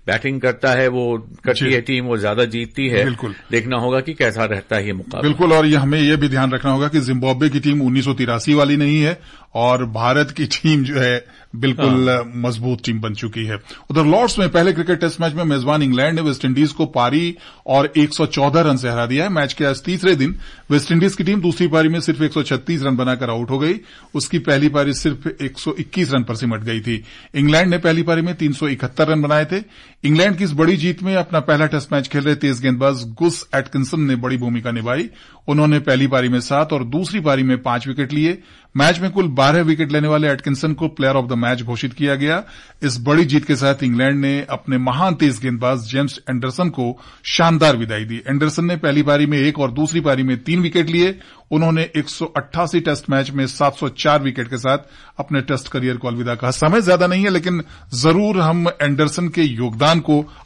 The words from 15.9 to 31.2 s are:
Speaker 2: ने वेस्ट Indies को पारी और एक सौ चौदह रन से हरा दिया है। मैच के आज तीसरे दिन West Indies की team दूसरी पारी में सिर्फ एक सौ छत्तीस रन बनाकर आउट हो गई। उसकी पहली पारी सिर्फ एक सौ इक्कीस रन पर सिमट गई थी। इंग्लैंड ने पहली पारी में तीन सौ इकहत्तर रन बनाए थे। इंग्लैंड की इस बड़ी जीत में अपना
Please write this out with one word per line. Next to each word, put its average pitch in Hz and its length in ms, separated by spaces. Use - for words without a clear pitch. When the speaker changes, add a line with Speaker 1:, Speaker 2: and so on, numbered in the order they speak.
Speaker 2:
ने 160 60
वेस्ट 143 240
Indies 139 260
को 160 140
पारी 151 520
और 139 300
एक 147 160
सौ 156 120
चौदह 147 360
रन 151 160
से 127 120
हरा 117 160
दिया 131 180
है। 202 60
मैच 147 240
के 151 120
आज 135 180
तीसरे 180 320
दिन 135 200
West 143 200
Indies 180 240
की 185 80
team 196 180
दूसरी 175 260
पारी 160 220
में 160 120
सिर्फ 143 200
एक 151 120
सौ 151 100
छत्तीस 139 400
रन 135 120
बनाकर 127 340
आउट 117 200
हो 135 100
गई। 165 160
उसकी 160 240
पहली 147 300
पारी 143 240
सिर्फ 151 480
एक 135 180
सौ 151 200
इक्कीस 156 340
रन 127 100
पर 117 120
सिमट 113 260
गई 113 200
थी। 110 220
इंग्लैंड 151 340
ने 175 80
पहली 170 240
पारी 165 200
में 170 140
तीन 151 180
सौ 151 140
इकहत्तर 139 400
रन 156 140
बनाए 147 240
थे। 180 120
इंग्लैंड 165 340
की 190 60
इस 160 100
बड़ी 165 240
जीत 175 260
में 190 120
अपना 175 240